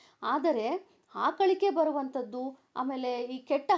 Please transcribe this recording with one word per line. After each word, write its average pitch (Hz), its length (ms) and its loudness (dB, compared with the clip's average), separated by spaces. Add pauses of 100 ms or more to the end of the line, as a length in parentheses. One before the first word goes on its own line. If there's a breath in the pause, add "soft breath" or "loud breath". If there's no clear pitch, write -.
(240 soft breath)
ಆದರೆ 262 720 0 (200 soft breath)
ಆಕಳಿಕೆ 381 540 2
ಬರುವಂಥದ್ದು, 269 960 -2 (100)
ಆಮೇಲೆ 254 480 -2
ಈ 254 140 -8
ಕೆಟ್ಟ 277 400 0